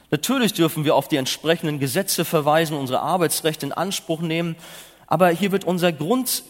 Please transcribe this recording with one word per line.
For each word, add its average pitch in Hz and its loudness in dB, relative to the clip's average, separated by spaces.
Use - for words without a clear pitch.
Natürlich 233 0
dürfen 156 0
wir 147 4
auf 139 2
die 151 0
entsprechenden 151 -2
Gesetze 160 -2
verweisen, 156 2
unsere 127 -2
Arbeitsrechte 156 -2
in 139 -6
Anspruch 170 -4
nehmen, 165 -2
aber 175 4
hier 175 0
wird 190 0
unser 175 2
Grund-, 185 0